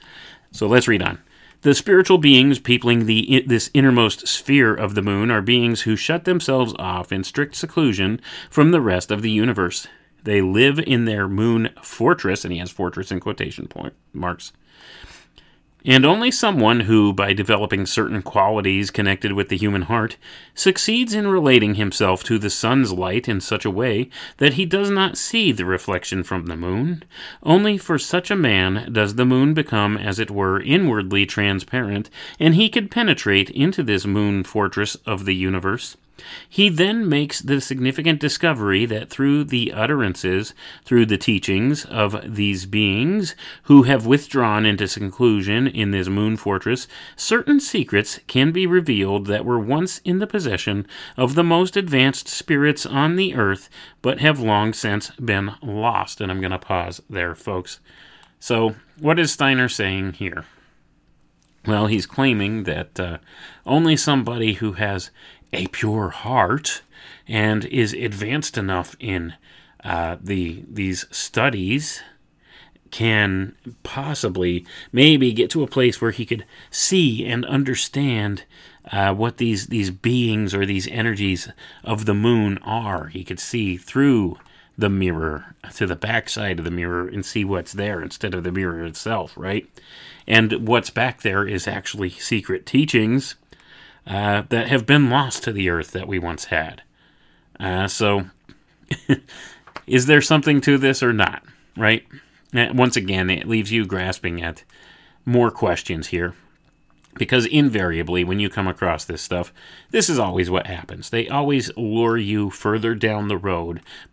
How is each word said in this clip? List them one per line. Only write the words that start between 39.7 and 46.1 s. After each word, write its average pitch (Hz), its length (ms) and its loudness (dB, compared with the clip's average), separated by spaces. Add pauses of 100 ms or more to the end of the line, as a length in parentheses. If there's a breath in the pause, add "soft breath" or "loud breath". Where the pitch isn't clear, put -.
utterances, 107 800 -2 (300 loud breath)
through 120 220 6
the 104 120 2
teachings 110 640 0
of 107 500 -4
these 101 320 -2
beings 107 680 0 (280 loud breath)
who 139 200 10
have 120 220 2
withdrawn 117 600 2
into 101 220 2
seclusion 104 800 0
in 104 220 -2
this 95 180 -2
moon 107 280 0